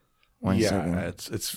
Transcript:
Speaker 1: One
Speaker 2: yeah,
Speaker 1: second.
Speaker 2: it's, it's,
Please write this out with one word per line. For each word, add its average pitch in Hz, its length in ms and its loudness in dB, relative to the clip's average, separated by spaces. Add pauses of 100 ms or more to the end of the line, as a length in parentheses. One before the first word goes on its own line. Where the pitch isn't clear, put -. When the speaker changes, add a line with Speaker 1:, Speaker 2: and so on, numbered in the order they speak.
(380)
Speaker 1:
One 95 200 2
Speaker 2:
yeah, 107 100 4
Speaker 1:
second. 87 300 0
Speaker 2:
it's, 87 320 -6
it's, - 260 -6